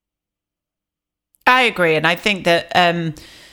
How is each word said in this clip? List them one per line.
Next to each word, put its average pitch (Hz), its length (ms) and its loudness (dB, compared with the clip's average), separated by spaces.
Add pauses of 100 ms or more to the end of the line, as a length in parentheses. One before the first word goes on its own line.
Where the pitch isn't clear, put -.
(1500)
I 254 160 4
agree. 175 340 0
And 156 100 -2
I 170 80 0
think 190 300 -4
that, 170 300 0
um, 170 400 0 (380)